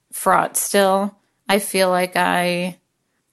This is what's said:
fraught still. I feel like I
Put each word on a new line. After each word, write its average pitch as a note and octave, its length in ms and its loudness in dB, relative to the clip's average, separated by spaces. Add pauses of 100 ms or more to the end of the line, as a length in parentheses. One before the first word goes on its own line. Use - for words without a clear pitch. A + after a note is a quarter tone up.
(120)
fraught E3+ 460 0
still. G3 580 0 (320)
I G3 120 2
feel F#3+ 300 0
like F3+ 260 -2
I F3+ 640 -2 (560)